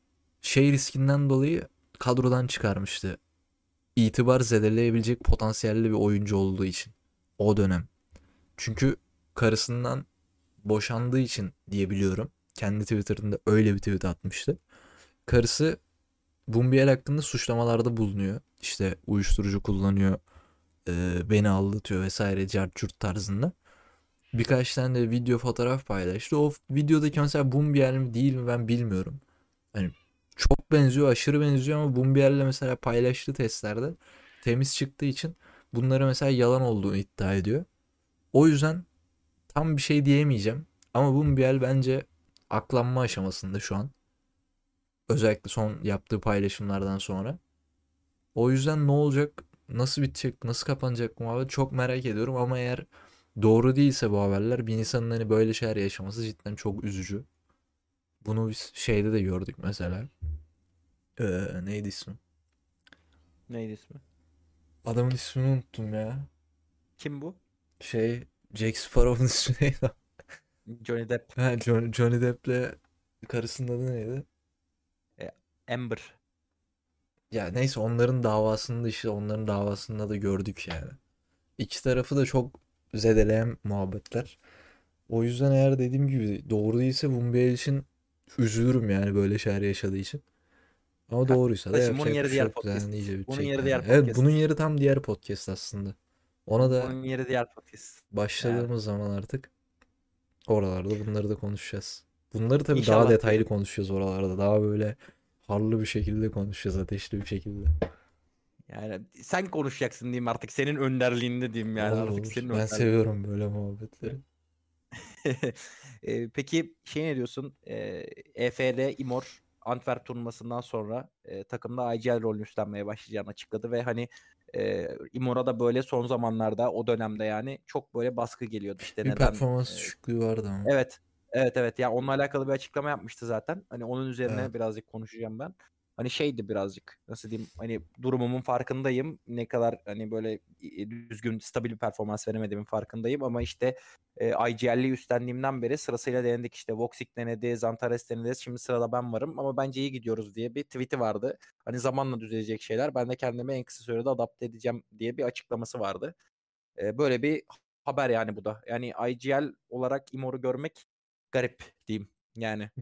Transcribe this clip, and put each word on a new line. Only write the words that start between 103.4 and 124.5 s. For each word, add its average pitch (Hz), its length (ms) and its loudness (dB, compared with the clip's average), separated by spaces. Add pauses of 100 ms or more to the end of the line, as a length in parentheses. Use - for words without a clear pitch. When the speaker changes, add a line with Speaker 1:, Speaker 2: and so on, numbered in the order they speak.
Speaker 1:
konuşacağız 101 440 -2
oralarda. 95 460 0
Daha 104 240 4
böyle 104 340 0 (460)
harlı 110 380 0
bir 110 60 -2
şekilde 107 460 -2
konuşacağız, 98 460 -4
ateşli 98 440 -4
bir 98 40 -8
şekilde. 101 400 -6 (1040)
Speaker 2:
Yani 104 320 -10 (200)
sen 190 240 -4
konuşacaksın 139 600 -4
diyeyim 123 220 -4
artık. 117 240 -6
Senin 143 240 -2
önderliğinde 123 800 0
diyeyim 110 240 -4
yani. 107 160 0
Speaker 1:
Olur, 110 140 0
Speaker 2:
Artık 104 180 -4
Speaker 1:
olur. 110 60 -10
Speaker 2:
senin 123 180 -6
Speaker 1:
Ben 113 60 -2
Speaker 2:
önderliğinde. 110 200 -2
Speaker 1:
seviyorum 110 480 2
böyle 101 240 -4
muhabbetleri. 104 680 -8 (1080)
Speaker 2:
<laughs> 127 300 -2 (500)
Ee, 117 260 -6
peki 165 540 -4
şey 151 200 -6
ne 156 120 -2
diyorsun? 131 480 -8
Ee, - 120 -12 (600)
E 120 160 -2
F 127 260 0
L 135 200 0
Imor 131 440 -6 (200)
Antwerp 123 440 -6
turnuvasından 120 560 -10
sonra, 113 480 -8 (160)
e, 98 180 -12
takımda 120 500 -6
I 117 60 -2
G 120 120 0
L 117 100 2
rolünü 107 220 -2
üstlenmeye 104 420 -6
başlayacağını 107 440 -10
açıkladı 110 420 -8
ve 120 120 0
hani, 120 260 -4 (460)